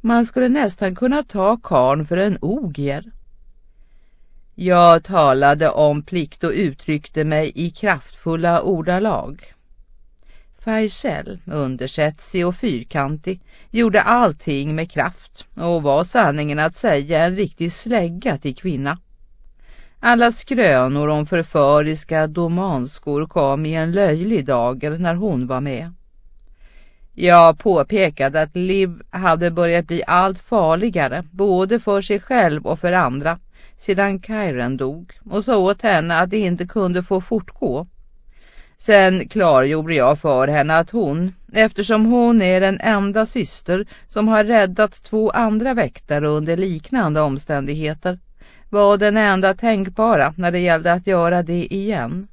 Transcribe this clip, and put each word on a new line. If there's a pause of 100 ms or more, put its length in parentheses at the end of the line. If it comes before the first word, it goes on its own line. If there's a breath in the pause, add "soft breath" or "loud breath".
Man
skulle
nästan
kunna
ta
karn
för
en
ogier." (1400)
"Jag
talade
om
plikt
och
uttryckte
mig
i
kraftfulla
ordalag." (1080)
Faisal,
undersetsig
och
fyrkantig, (300 soft breath)
gjorde
allting
med
kraft
och
var
sanningen
att
säga
en
riktig
slägga
till
kvinna. (1000 soft breath)
Alla
skrönor
om
förföriska
domanskor
kom
i
en
löjlig
dager
när
hon
var
med. (1200)
Jag
påpekade
att
Liv
hade
börjat
bli
allt
farligare,
både
för
sig
själv
och
för
andra, (380 soft breath)
sedan
Kyren
dog, (160)
och
sa
åt
henne
att
det
inte
kunde
få
fortgå. (920 soft breath)
Sen
klargjorde
jag
för
henne
att
hon, (200)
eftersom
hon
är
den
enda
syster (200 loud breath)
som
har
räddat
två
andra
väktare
under
liknande
omständigheter, (500 soft breath)
var
den
enda
tänkbara
när
det
gällde
att
göra
det
igen.